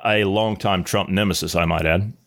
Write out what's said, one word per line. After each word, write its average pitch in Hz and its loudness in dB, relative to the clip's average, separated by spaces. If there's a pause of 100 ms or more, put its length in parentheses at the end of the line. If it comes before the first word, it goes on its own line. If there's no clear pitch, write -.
a 107 2
longtime 101 0
Trump 101 -2
nemesis, 92 0
I 85 2
might 82 0
add, 95 0 (140)